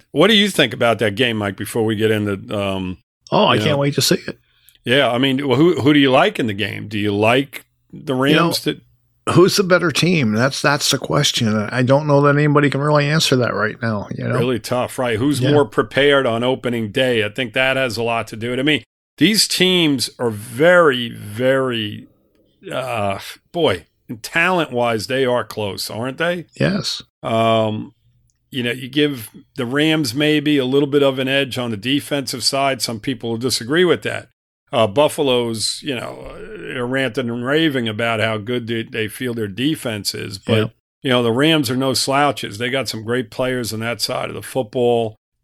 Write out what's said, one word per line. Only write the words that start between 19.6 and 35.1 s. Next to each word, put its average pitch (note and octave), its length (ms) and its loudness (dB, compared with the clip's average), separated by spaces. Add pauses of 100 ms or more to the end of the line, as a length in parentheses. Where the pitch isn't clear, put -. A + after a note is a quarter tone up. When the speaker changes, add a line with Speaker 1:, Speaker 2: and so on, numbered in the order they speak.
Speaker 1:
are B2 100 -2
very, B2+ 800 4
very, A2+ 1000 -2 (640)
uh, A#2 480 -4 (320)
boy, C3 360 0 (360)
talent-wise, C3 840 0
they C3 180 0
are B2 180 2
close, G2+ 460 -8
aren't B2 280 -8
they? F3 280 -4 (140)
Speaker 2:
Yes. F3 420 -2 (220)
Speaker 1:
Um, A2+ 680 0 (600)
you C3 100 -6
know, A#2+ 80 -2
you B2+ 180 -8
give C#3 420 -2 (260)
the B2+ 100 -4
Rams D3 480 0
maybe D3+ 440 2
a C3 60 2
little C#3 240 2
bit C#3 140 2
of C3+ 160 2
an C3 80 -2
edge C3+ 320 -2
on A#2+ 140 -4
the A2 40 -4
defensive C3 680 -4
side. C#3 360 0
Some A2+ 200 -6
people A#2 300 -6
will A2+ 60 -2
disagree B2+ 480 0
with E3 180 2
that. A2+ 260 -8 (440)
Uh, A#2 140 4
Buffalo's, B2 960 0